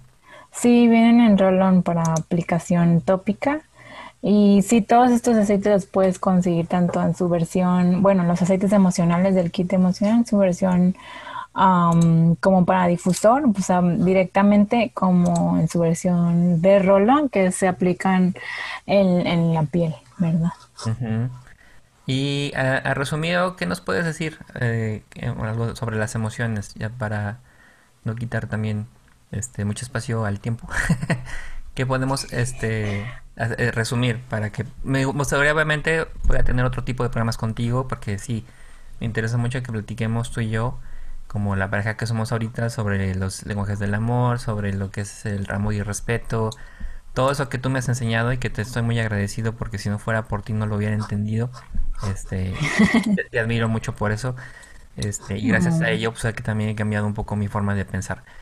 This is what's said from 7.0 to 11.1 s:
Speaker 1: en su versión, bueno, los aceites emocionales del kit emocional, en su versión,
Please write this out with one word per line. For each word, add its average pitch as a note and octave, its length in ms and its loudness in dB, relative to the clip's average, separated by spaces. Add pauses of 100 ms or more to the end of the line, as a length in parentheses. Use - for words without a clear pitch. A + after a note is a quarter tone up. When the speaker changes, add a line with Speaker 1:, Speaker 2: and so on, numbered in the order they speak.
Speaker 1:
en E3+ 140 0
su F3+ 140 0
versión, F3+ 760 2
bueno, F#3+ 200 4
los E3+ 180 2
aceites F#3+ 320 2
emocionales F#3 640 4
del E3+ 160 2
kit F3+ 220 -2
emocional, F#3+ 460 2
en A#3 60 2
su G#3 120 0
versión, F3+ 580 2 (580)